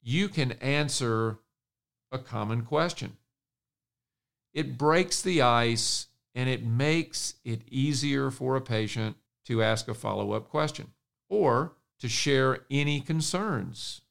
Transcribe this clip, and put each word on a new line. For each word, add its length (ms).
you 260
can 260
answer 840
a 60
common 480
question. 520
It 240
breaks 440
the 220
ice, 640
and 160
it 140
makes 800
it 240
easier 640
for 240
a 60
patient 560
to 160
ask 260
a 60
follow-up 560
question 440
or 480
to 80
share 640
any 300
concerns. 1080